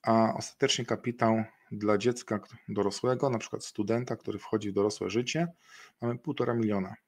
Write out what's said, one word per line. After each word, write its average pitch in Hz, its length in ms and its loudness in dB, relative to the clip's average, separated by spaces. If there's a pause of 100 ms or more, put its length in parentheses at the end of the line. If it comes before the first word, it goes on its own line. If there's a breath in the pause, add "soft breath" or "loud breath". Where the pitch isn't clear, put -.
a 113 320 4
ostatecznie - 520 -2
kapitał 113 580 0 (280 soft breath)
dla 104 260 6
dziecka 113 420 0
k-, - 180 -14 (120)
dorosłego, 113 600 0
na 120 100 0
przykład - 260 -10
studenta, 113 500 -2
który 101 240 -8
wchodzi 107 320 -4
w - 20 -10
dorosłe 101 360 0
życie, 127 380 -2 (540 loud breath)
mamy 117 160 -4
półtora 123 360 -2
miliona. 104 420 0 (120)